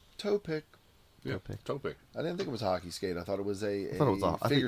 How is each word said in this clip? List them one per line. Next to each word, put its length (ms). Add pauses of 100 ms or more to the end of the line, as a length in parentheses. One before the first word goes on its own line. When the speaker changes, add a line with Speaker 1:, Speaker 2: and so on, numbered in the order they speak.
(160)
Speaker 1:
Toe 220
pick. 260 (600)
Speaker 2:
Yeah, 100
Speaker 3:
Toe 60
pick. 240
Speaker 2:
toe 140
pick. 180 (200)
Speaker 1:
I 60
didn't 140
think 120
it 40
was 100
a 40
hockey 240
skate. 260
I 60
thought 180
it 40
was 200
a, 300
Speaker 3:
I 40
thought 100
it 40
was 100
Speaker 1:
a 40
Speaker 3:
a, 160
I 60
Speaker 1:
figure 200